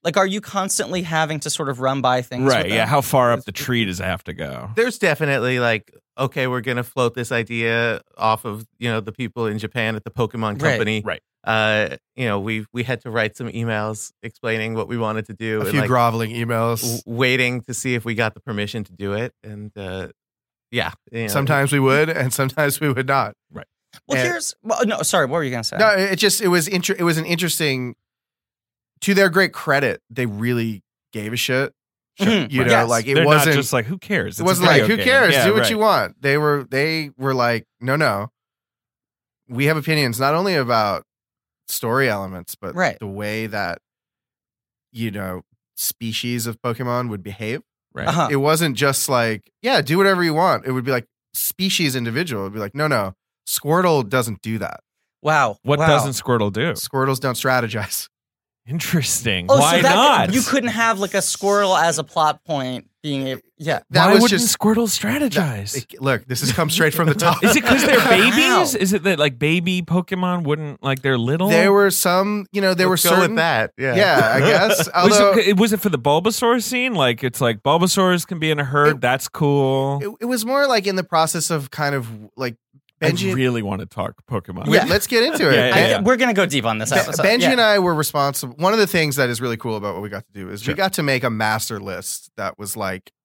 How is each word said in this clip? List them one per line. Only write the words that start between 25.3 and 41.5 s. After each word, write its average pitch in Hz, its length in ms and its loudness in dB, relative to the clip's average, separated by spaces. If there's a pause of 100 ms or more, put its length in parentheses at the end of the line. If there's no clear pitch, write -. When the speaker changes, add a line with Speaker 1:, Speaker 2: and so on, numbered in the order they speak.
Speaker 1:
were 165 80 -2
you 131 60 -4
gonna 120 140 -6
say? - 120 -8
Speaker 4:
No, 214 140 4
it 196 260 0
just, 196 240 2
it 208 80 0
was 175 180 2
inter-, 190 320 -2
it 175 60 -2
was 170 140 2
an 160 80 -4
interesting, 151 680 -2 (1080)
to 202 100 0
their 196 160 6
great 180 240 2
credit, 139 560 0
they 123 160 -4
really 113 580 -2 (300)
gave 110 220 -8
a - 20 -6
shit. 131 380 -2 (460)
Speaker 1:
Mm-hmm. 196 300 2
Speaker 4:
You 131 120 0
Speaker 2:
Right. 123 60 2
Speaker 4:
know, 120 40 4
Speaker 1:
Yes. - 160 4
Speaker 4:
like, 117 180 0
it 139 100 0
Speaker 2:
They're 160 100 4
Speaker 4:
wasn't 151 300 6
Speaker 2:
not 143 40 2
just 127 140 -4
like, 120 100 0
"Who 165 140 -8
cares? 175 280 -4
Speaker 4:
it - 40 -8
Speaker 2:
It's - 100 -12
a - 40 -4
Speaker 4:
wasn't 180 240 2
like, - 120 6
Speaker 2:
video - 80 2
Speaker 4:
"Who 220 80 2
Speaker 2:
game." 202 80 -4
Speaker 4:
cares? 247 300 4
Speaker 2:
Yeah, 131 100 4
Speaker 4:
Do 110 80 4
what 220 80 4
Speaker 2:
right. 196 100 2
Speaker 4:
you 220 80 0
want." 160 440 0
They 139 160 2
were, 147 320 0
they 151 480 -2
were 131 160 -2
like, 120 320 0 (160)
"No, 131 140 0
no. 117 340 -2 (1160)
We 127 200 -2
have 156 100 2
opinions 143 420 0
not 135 160 2
only 185 200 0
about 113 480 0 (640)